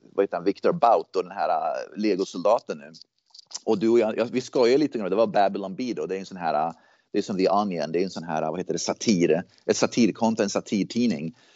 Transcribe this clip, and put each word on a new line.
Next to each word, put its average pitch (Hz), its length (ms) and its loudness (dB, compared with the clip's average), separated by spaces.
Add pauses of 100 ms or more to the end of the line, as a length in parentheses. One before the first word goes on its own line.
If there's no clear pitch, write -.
(140)
vad 98 100 4
heter 92 140 -2
han, 85 60 -8
Victor 98 280 2
Bout 87 440 2
och 92 80 0
den 90 80 -16
här, 87 180 -2
eh, 78 520 -4
legosoldaten 98 760 0
nu. 73 140 -20 (720)
Och 110 140 2
du 110 120 2
och 117 100 6
jag, 110 180 0
jag, 110 80 0
vi 123 160 -4
skojar 127 360 4
lite 143 200 0
nu, 98 120 -4
det 92 60 0
var 110 120 4
Babylon 98 480 0
Bee 123 180 -6
då, 80 120 -4
det 92 100 -4
är 95 40 -6
en 92 60 -12
sån 95 120 -14
här, 80 300 0
eh, 80 60 -8 (380)
det - 60 -4
är 101 40 2
som 98 160 -4
The 92 120 2
Onion, 90 420 0
det 85 80 0
är 92 40 0
en 95 60 -4
sån 85 140 -10
här, 80 180 -4
vad 78 180 -4
heter 85 140 -4
det, 85 60 -4
satir, 87 640 2 (220)
ett 110 120 0
satirkonto, 113 680 2
en 101 60 0
satirtidning. 92 880 -2 (200)